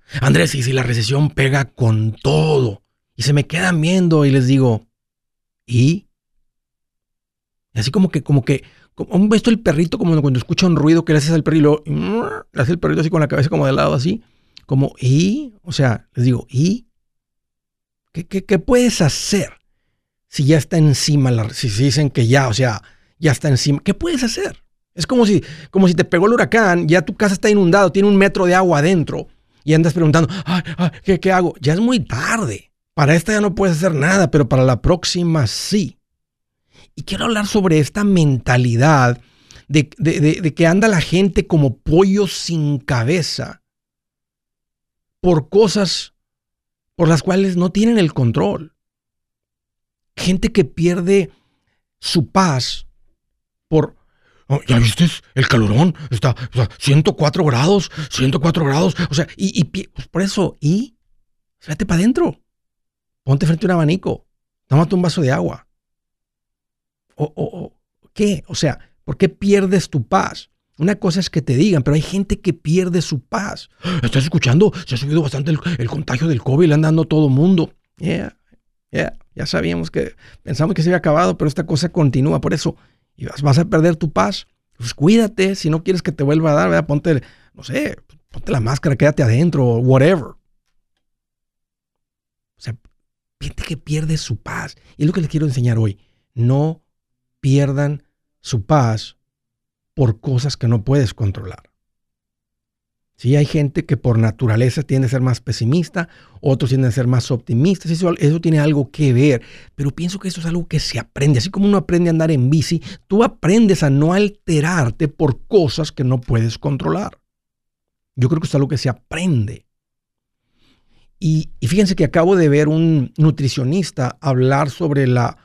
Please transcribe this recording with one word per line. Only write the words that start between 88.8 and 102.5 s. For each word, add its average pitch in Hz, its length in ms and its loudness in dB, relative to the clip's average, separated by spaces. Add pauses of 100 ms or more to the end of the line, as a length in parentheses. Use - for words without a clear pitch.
quédate 147 260 2
adentro, 127 540 2
whatever. 131 480 4
O - 120 -18 (2250)
sea, - 180 -12 (640)
gente - 220 -10
que 160 140 -8
pierde 156 400 -4
su 120 220 -8
paz. - 360 -12 (220)
Y 147 80 -2
es - 20 2
lo 170 60 0
que 190 80 -2
les 151 100 -4
quiero 156 160 -2
enseñar 123 320 0
hoy. 110 220 -2 (340)
No 139 480 0 (560)
pierdan 139 640 0 (380)
su 107 240 -6
paz 117 540 0 (720)
por 123 260 0
cosas 131 380 -4
que - 100 -6
no 113 160 0
puedes 131 320 0
controlar. - 560 -8 (1500)